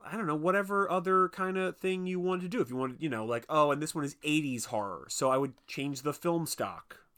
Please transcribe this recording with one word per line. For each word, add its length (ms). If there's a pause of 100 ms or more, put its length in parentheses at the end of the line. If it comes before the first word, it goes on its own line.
I 140
don't 80
know, 100
whatever 540
other 400
kind 280
of 200
thing 300
you 120
wanted 240
to 60
do. 100
If 120
you 40
wanted, 260
you 80
know, 160
like, 220
oh, 220
and 100
this 140
one 100
is 200
eighties 420
horror, 420
so 220
I 80
would 160 (140)
change 340
the 120
film 340
stock. 580 (120)